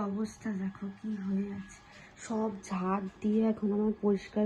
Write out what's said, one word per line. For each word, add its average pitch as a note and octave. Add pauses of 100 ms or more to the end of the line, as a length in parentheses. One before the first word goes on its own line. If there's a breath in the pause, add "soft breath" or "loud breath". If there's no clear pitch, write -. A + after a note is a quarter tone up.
অবস্থা G#3+ (120)
দেখো G3 (140)
কি A3 (140)
হয়ে G3 (120)
আছে, - (480 loud breath)
সব A3 (200)
ঝাড় F#3+ (160)
দিয়ে G#3+ (100)
এখন G#3+ (100)
আমার G#3+ (100)
পরিষ্কার G#3